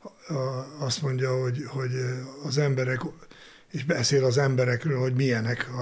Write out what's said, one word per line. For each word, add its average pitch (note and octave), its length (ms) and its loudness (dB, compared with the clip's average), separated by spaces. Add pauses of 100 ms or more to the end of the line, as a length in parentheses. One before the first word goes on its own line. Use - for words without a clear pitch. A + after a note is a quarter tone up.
(280)
a, C3+ 560 -4
azt C3 180 -2
mondja, C3 400 0
hogy, B2+ 240 -2
hogy C3 240 -4 (540)
az C#3 140 -2
emberek, C3 420 2 (680)
és B2+ 140 -6
beszél C3+ 400 4
az B2 140 4
emberekről, B2+ 640 2
hogy C3 140 0
milyenek B2 560 0 (120)